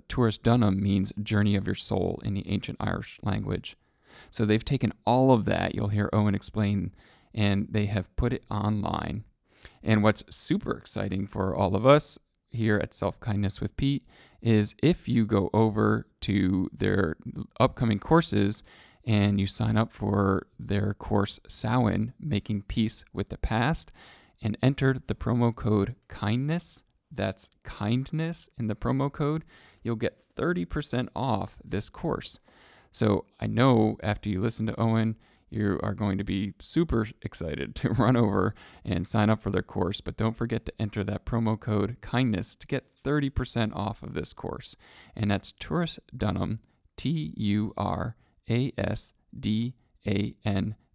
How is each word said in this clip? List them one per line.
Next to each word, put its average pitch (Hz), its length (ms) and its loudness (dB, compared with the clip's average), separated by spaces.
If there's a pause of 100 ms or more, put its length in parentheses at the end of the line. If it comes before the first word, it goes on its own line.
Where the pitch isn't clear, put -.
Tourist 113 380 0
Dunham 113 360 4
means 98 400 2
Journey 104 360 2
of 98 100 -2
Your 101 80 -2
Soul 92 500 -2
in 98 100 -2
the 98 140 -6
ancient - 320 -4
Irish 98 440 -4
language. 101 520 -4 (540)
So - 140 -2
they've 107 200 4
taken - 280 0 (120)
all 131 280 6
of 110 140 4
that, - 280 0
you'll - 140 -2
hear 104 240 2
Owen 104 240 4
explain, 101 580 -2 (400)
and 101 340 2
they 104 180 0
have 101 280 -4
put 123 180 0
it - 160 -6
online. 104 760 -2 (580)
And 107 220 4
what's 107 260 4
super - 460 -2
exciting 98 500 -4
for 95 300 -2
all 95 180 2
of 101 100 0
us 143 320 6 (340)
here 110 280 2
at - 160 -4
Self 92 240 -4
Kindness 104 420 -2
with - 160 -6
Pete 139 300 0 (340)
is 107 400 4
if - 280 2
you 113 180 4
go 98 260 2
over 107 540 2 (140)
to 95 520 2
their 98 440 0 (420)
upcoming 113 400 2
courses 104 640 2 (440)
and 101 320 4
you 98 80 2
sign 110 300 0
up 113 160 0
for 101 540 2 (120)
their 101 360 -2
course, - 520 0
Samhain, 113 720 0
Making 104 440 -4
Peace - 500 -2
with - 160 -6
the - 80 -8
Past, 120 560 -2 (480)
and 110 220 -2
enter 135 340 2 (100)
the - 80 -4
promo 117 400 0
code 107 400 2 (140)
kindness, 135 760 -4 (280)
that's - 380 -4 (140)
kindness 139 840 -4 (100)
in 117 80 -4
the 107 80 -2
promo 135 380 -2
code, 156 320 -2 (380)
you'll 117 140 -4
get 110 260 -4 (120)
thirty 175 300 -2
percent 127 500 -4
off 104 480 -2
this - 280 -6
course. - 500 -6 (500)
So 107 360 2 (120)
I 113 80 -4
know 110 560 4
after 104 260 -4
you 92 120 -2
listen 113 260 -2
to 113 140 -4
Owen, 113 360 2 (340)
you 104 320 0
are 104 120 -2
going 98 240 -2
to 101 60 -6
be 98 340 -2
super 143 480 0 (160)
excited - 540 -6
to - 140 -2
<laughs> - 20 0
run 113 240 4
over 101 380 2 (300)
and 92 220 -2
sign 104 240 2
up 107 120 0
for 101 80 -4
their 92 120 0
course, 95 380 -4
but - 160 -10
don't 113 200 -2
forget 117 280 -4
to - 160 -10
enter 107 240 -4
that 104 220 -6
promo 113 340 0
code 104 400 -2
kindness 117 560 -2
to - 100 -20
get - 240 -6
thirty 143 380 -2
percent 117 480 -2
off - 260 -6
of - 120 -10
this - 180 -6
course. - 440 -8 (380)
And 104 160 0
that's - 220 0
Tourist - 480 -4 (160)
Dunham, 98 420 -2 (380)
T 151 400 -4
U 104 400 0
R 98 400 -4 (340)
A 120 260 0
S - 360 -4 (260)
D 117 360 -2 (300)
A 104 300 -2 (100)
N 101 300 -2 (200)